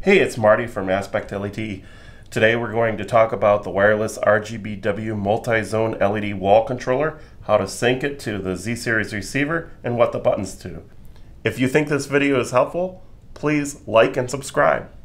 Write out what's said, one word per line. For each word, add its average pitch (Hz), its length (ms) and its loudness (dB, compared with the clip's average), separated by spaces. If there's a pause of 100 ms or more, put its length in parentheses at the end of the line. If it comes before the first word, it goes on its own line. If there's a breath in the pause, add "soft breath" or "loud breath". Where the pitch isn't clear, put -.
Hey, 190 160 6
it's 127 180 2
Marty 113 300 6
from 95 240 -4
Aspect 101 420 -2
L 101 140 -6
E - 20 -4
D. 104 360 -8 (440 loud breath)
Today 113 280 4
we're 117 160 -4
going 113 240 0
to 101 80 -6
talk 113 260 4
about 104 320 2
the 95 80 -8
wireless 107 480 2
R 107 220 4
G 113 160 -10
B 104 180 -8
W 110 400 -4
multi-zone 107 840 -2
L 101 180 0
E - 20 -4
D 101 140 -6
wall 98 300 4
controller, 131 560 -4 (220 loud breath)
how 107 140 2
to 101 120 2
sync 123 340 0
it 143 160 -6
to 104 200 -6
the 95 180 -4
Z-Series 110 580 -4
receiver, 143 560 -4 (140 loud breath)
and 120 120 -4
what 117 140 2
the 117 80 -6
buttons - 380 -2
do. 87 260 -14 (600 soft breath)
If 113 160 -2
you 127 80 2
think 151 180 2
this 147 200 -2
video 139 340 0
is 131 100 -4
helpful, 170 540 -2 (300)
please 147 520 -4
like 113 300 4
and 127 120 -2
subscribe. 98 640 0 (140)